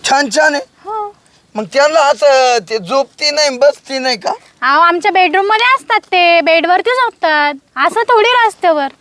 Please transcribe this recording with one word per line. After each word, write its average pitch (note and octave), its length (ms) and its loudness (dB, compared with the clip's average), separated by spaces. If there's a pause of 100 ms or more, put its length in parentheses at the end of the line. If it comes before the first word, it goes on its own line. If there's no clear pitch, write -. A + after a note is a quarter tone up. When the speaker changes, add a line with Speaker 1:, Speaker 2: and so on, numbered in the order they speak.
Speaker 1:
छान C4+ 200 0
छान D4+ 240 0
आहे? C#4+ 100 -6 (220)
Speaker 2:
हो. G#4 300 -10 (400)
Speaker 1:
मग G#3+ 80 -6 (100)
त्यांना D4+ 260 2
असं C4+ 580 2 (120)
ते A3 80 -4
झोपती C4+ 540 -4
नाही, D4 260 -2
बसती C4+ 420 0
नाही B3+ 180 -4
का? F4 160 -6 (280)
Speaker 2:
अहो, C#4 200 2
आमच्या F4 300 2
बेडरूम F#4 340 0
मध्ये A4+ 300 0
असतात A4 240 -4
ते, E4+ 420 0
बेडवरती E4 480 0
झोपतात, D#4 640 -2 (220)
असं D4+ 260 -2
थोडी A#4 460 2
रस्त्यावर. D#4 400 -2 (140)